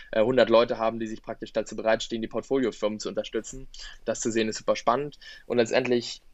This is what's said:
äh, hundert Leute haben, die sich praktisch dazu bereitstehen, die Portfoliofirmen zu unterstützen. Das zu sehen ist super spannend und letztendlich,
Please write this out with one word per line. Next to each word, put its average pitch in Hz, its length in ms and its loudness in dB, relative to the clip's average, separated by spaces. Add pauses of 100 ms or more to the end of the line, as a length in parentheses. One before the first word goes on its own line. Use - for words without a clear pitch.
(120)
äh, 110 100 4
hundert 117 280 4
Leute 117 280 6
haben, 113 220 0
die 113 80 -6
sich 110 140 -10
praktisch - 320 -10
dazu 110 240 -4
bereitstehen, 113 440 0
die 110 60 -4
Portfoliofirmen 110 720 -2
zu - 80 -8
unterstützen. 110 640 -8 (340)
Das 113 160 -4
zu 120 100 -4
sehen 113 200 0
ist 107 80 -6
super - 180 -2
spannend 143 440 -2 (260)
und - 120 -4
letztendlich, 120 640 2 (120)